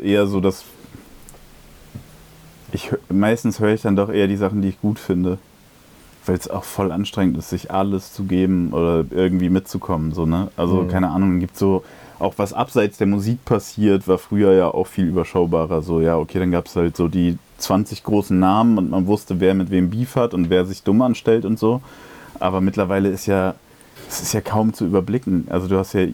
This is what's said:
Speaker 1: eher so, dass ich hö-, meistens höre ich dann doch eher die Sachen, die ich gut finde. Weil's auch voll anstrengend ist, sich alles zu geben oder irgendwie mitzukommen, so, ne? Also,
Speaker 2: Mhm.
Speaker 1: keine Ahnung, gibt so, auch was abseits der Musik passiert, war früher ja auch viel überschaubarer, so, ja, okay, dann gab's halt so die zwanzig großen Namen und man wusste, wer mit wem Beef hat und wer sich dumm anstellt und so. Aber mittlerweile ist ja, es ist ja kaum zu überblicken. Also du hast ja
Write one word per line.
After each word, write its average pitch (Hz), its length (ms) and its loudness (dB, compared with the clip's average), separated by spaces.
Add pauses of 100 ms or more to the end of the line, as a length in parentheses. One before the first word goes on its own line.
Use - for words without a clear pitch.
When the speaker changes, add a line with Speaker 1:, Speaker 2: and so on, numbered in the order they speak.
Speaker 1:
eher 101 240 4
so, 98 140 0
dass 95 240 0 (2000)
ich - 200 -8
hö-, 101 60 -2 (100)
meistens 104 520 0
höre 107 140 4
ich 110 80 -2
dann 98 140 2
doch 101 140 2
eher 98 180 2
die 98 80 0
Sachen, 101 260 0
die 98 60 0
ich - 120 -6
gut 104 180 -2
finde. 92 400 -2 (880)
Weil's - 220 -2
auch - 160 -8
voll 98 260 -4
anstrengend 92 460 0
ist, 80 140 -8
sich - 200 -8
alles 95 440 -2
zu 101 100 -8
geben 92 480 2
oder 82 380 2
irgendwie 90 400 2
mitzukommen, 87 640 -2
so, 85 120 -4
ne? 87 320 0
Also, 90 260 2
Speaker 2:
Mhm. 90 60 -2
Speaker 1:
keine 92 220 0
Ahnung, 92 280 0
gibt 92 180 -4
so, 98 280 0 (340)
auch - 200 -2
was 101 160 -4
abseits - 420 0
der 104 100 0
Musik 101 380 -2
passiert, 101 640 0
war 92 100 4
früher 101 360 2
ja 90 140 6
auch - 180 -2
viel 92 200 -2
überschaubarer, 82 760 0
so, 82 180 0
ja, 82 160 2
okay, 80 220 -4
dann 90 120 0
gab's 85 260 -4
halt 85 200 0
so 85 120 0
die 87 280 0 (220)
zwanzig - 460 -2
großen 101 340 0
Namen 107 400 4
und 92 120 -2
man 92 160 0
wusste, 101 340 -2
wer 95 140 4
mit 92 160 -2
wem 90 200 2
Beef 120 260 -4
hat 120 160 0
und 90 160 0
wer 90 160 2
sich 95 180 -10
dumm 107 200 2
anstellt 113 420 0
und 110 140 -2
so. 120 240 0 (580)
Aber 92 220 0
mittlerweile 98 480 0
ist 95 160 -6
ja, 95 280 0 (540)
es - 140 -10
ist - 100 -6
ja 110 80 -2
kaum 110 340 0
zu 107 120 -4
überblicken. 95 640 0
Also 90 180 -2
du 95 100 2
hast 95 140 -4
ja 95 220 2